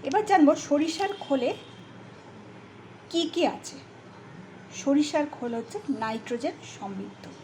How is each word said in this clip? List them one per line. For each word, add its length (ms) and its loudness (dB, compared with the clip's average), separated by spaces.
এবার 220 2
জানব 300 8
সরিষার 640 0
খোলে 340 0
কি 120 2
কি 140 4
আছে। 300 -6
সরিষার 500 4
খোল 240 -6
হচ্ছে 240 -6
নাইট্রোজেন 680 -2
সমৃদ্ধ। 440 -10